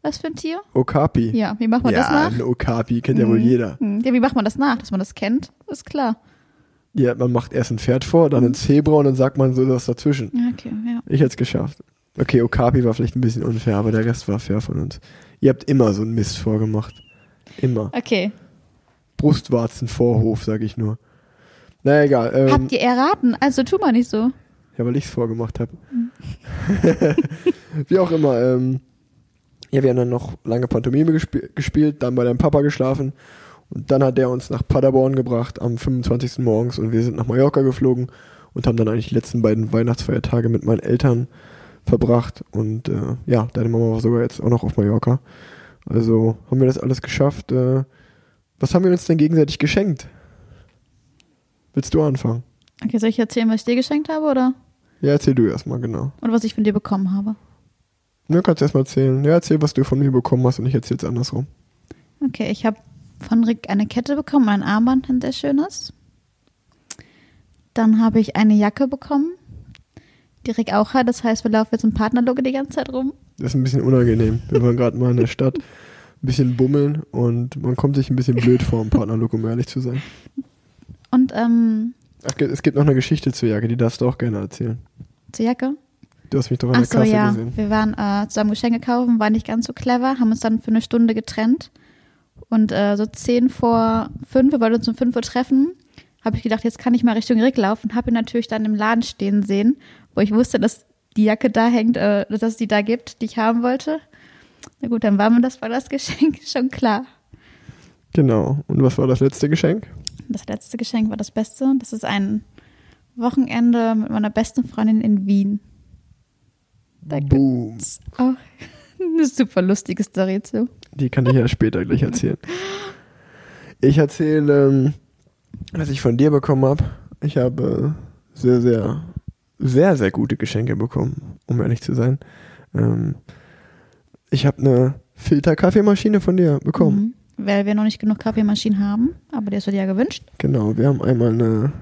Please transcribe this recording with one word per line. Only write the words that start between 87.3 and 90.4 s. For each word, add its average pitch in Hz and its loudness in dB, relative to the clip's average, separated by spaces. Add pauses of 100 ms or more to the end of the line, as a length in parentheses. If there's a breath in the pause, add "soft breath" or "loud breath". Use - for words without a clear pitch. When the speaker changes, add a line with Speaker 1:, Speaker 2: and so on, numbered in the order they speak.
Speaker 2:
gesehen. 214 -4
Speaker 1:
Wir 208 -2
waren, 214 0
äh, 202 -2
zusammen 214 -2
Geschenke 233 -2
kaufen, 240 0
war 214 2
nicht 220 -2
ganz 226 0
so 247 -10
clever, 254 -2
haben 226 2
uns 226 -2